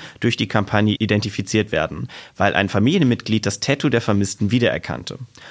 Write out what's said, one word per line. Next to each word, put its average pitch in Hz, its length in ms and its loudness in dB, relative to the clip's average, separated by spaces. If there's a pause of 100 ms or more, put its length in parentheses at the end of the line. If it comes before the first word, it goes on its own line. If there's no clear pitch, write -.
(200)
durch 117 160 2
die - 140 -4
Kampagne 104 500 2
identifiziert 107 720 0
werden, 80 380 -2 (260)
weil 95 180 2
ein 98 140 2
Familienmitglied 117 800 2
das - 160 -4
Tattoo 143 260 0
der 120 140 2
Vermissten 101 500 0
wiedererkannte. - 680 -2 (320)